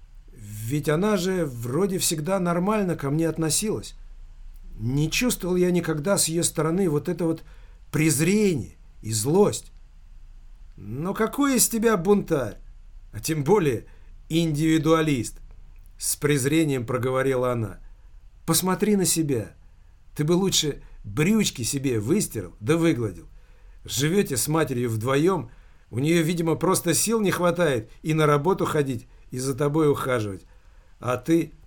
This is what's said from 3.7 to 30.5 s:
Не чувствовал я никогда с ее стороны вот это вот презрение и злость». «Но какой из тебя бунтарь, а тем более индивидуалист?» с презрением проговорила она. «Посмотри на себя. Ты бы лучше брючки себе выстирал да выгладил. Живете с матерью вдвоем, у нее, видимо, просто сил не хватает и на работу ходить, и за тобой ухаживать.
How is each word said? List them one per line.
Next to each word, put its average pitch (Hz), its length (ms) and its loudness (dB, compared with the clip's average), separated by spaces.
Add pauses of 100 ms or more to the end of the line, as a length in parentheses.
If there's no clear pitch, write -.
Не 139 340 0
чувствовал 180 460 0
я 180 140 4
никогда 160 480 0
с - 100 2
ее 165 140 0
стороны 165 460 0
вот 147 200 0
это 175 160 -2
вот 165 180 -2 (480)
презрение 160 840 2 (260)
и 110 100 -6
злость». 143 600 2 (1040)
«Но 135 380 -6
какой 247 420 2
из - 120 4
тебя 226 280 2
бунтарь, 160 640 2 (540)
а 107 80 -10
тем 151 240 -2
более 151 420 2 (420)
индивидуалист?» 160 1120 2 (560)
с - 200 -4
презрением 143 680 2
проговорила 127 680 0
она. 110 260 -4 (680)
«Посмотри 185 520 2
на 185 80 2
себя. 139 500 -2 (640)
Ты 151 80 -2
бы 160 80 2
лучше 175 500 0 (220)
брючки 156 580 0
себе 131 380 -2
выстирал 113 580 -2
да 131 180 0
выгладил. 117 520 0 (560)
Живете 156 520 0
с 113 120 -2
матерью 131 420 0
вдвоем, 135 600 2 (440)
у 117 60 -4
нее, 165 220 4
видимо, 160 340 0
просто 175 360 2
сил 220 280 0
не 190 100 2
хватает 170 580 0 (140)
и 156 120 -2
на 156 120 4
работу 156 380 2
ходить, 135 420 -2 (240)
и 127 80 -8
за 131 160 -2
тобой 147 340 2
ухаживать. 120 560 -2 (540)